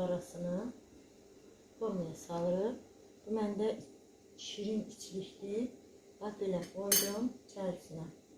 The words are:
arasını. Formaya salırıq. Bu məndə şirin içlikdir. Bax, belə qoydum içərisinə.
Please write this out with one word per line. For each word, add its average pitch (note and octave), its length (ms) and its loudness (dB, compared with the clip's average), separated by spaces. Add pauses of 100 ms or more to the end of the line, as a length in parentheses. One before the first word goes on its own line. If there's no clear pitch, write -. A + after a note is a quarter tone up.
arasını. F3 680 0 (1040)
Formaya F3+ 340 0
salırıq. F3+ 640 2 (500)
Bu G#3 120 -6
məndə G#3 320 4 (680)
şirin G#3+ 480 0
içlikdir. G3+ 840 -4 (500)
Bax, G#3 200 -4
belə F#3 180 4 (140)
qoydum G3+ 520 4 (200)
içərisinə. F3 600 -4 (320)